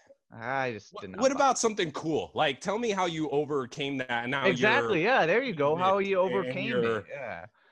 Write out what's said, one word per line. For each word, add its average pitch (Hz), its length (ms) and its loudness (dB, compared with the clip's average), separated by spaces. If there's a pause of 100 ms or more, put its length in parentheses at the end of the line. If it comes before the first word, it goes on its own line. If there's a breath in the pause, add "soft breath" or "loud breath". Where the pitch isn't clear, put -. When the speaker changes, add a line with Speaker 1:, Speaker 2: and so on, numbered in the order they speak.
(320 soft breath)
Speaker 1:
I 123 360 -4
Speaker 2:
I 123 60 -4
just 104 200 -14
Speaker 1:
What, - 80 -14
Speaker 2:
did 101 80 -10
not 92 120 -6
Speaker 1:
what 262 100 4
Speaker 2:
buy 285 60 -4
Speaker 1:
about 269 200 4
something 208 320 -2
cool? 139 460 -4
Like, 139 260 0
tell 196 160 -2
me 233 140 -2
how 185 160 0
you 160 240 -2
overcame 139 680 -2
that, 127 140 -4
and 120 180 -2
now 139 160 0
Speaker 2:
Exactly, 214 560 2
Speaker 1:
you're 190 80 2
Speaker 2:
yeah, 240 160 4
there 190 160 4
you 254 140 -4
go, 143 200 2
how 190 220 4
Speaker 1:
and 196 80 0
Speaker 2:
you 196 140 0
overcame 185 480 0
Speaker 1:
you're 117 320 0
Speaker 2:
it, 98 120 -12
yeah. 107 340 -10 (260 soft breath)